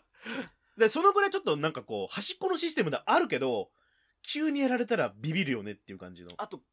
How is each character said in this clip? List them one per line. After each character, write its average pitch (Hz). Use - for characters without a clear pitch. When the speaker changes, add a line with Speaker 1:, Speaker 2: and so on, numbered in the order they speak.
Speaker 1:
<laughs> -
で、 220
そ 311
の 392
ぐ 392
ら 392
い -
ち 381
ょ -
っ -
と 160
な 156
ん -
か 131
こ 101
う、 -
端 196
っ -
こ 381
の 359
シ 330
ス 311
テ 254
ム 160
で 131
あ 254
る 339
け 131
ど、 120
急 302
に 285
や 269
ら 247
れ 240
た 233
ら 120
ビ 147
ビ 180
る 135
よ 113
ね 104
っ -
て -
い 95
う -
感 92
じ 87
の。 87
Speaker 2:
あ 208
と、 -